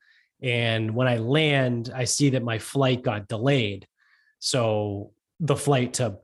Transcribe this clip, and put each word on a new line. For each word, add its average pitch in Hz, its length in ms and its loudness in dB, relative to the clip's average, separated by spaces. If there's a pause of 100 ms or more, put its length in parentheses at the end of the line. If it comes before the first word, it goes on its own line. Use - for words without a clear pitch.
(400)
and 113 540 0
when 127 140 2
I 120 100 2
land, 131 760 2
I 127 100 -4
see 143 260 2
that 127 120 0
my 113 160 -2
flight 131 440 0
got 104 260 -4
delayed." 110 580 0 (520)
So 104 720 -2 (280)
the 143 160 0
flight 127 380 0
to, 107 300 -4